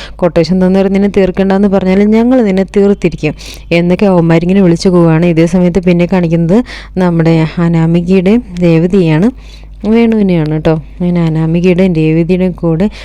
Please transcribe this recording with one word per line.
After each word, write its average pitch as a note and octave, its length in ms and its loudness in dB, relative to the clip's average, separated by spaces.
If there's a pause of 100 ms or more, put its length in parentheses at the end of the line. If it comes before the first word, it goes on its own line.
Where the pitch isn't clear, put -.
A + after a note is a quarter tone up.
(180)
കൊട്ടേഷൻ F3 500 0
തന്നവർ F#3+ 220 0
നിന്നെ G3 200 0
തീർക്കണ്ടെന്ന് F#3+ 600 0
പറഞ്ഞാലും F#3+ 420 0
ഞങ്ങൾ A#3 320 2
നിന്നെ F#3+ 220 0
തീർത്തിരിക്കും" F#3 720 -2 (380)
എന്നൊക്കെ F3 340 0
അവന്മാരിങ്ങനെ E3+ 560 2
വിളിച്ചു E3+ 260 2
പോവുകയാണ്. E3+ 380 2
ഇതേ E3 200 2
സമയത്ത് F3+ 360 0
പിന്നെ F3 240 0
കാണിക്കുന്നത് E3+ 580 0 (340)
നമ്മുടെ E3 500 2 (100)
അനാമികയുടെയും F3 840 0 (200)
രേവതിയാണ്, E3+ 680 2 (580)
വേണുവിനെയാണ് G#3+ 640 0
കേട്ടോ. D#3 240 0
അങ്ങനെ F3 480 -4
അനാമികയുടെയും E3+ 720 0
രേവതിയുടെയും E3 600 0
കൂടെ E3+ 380 -2 (140)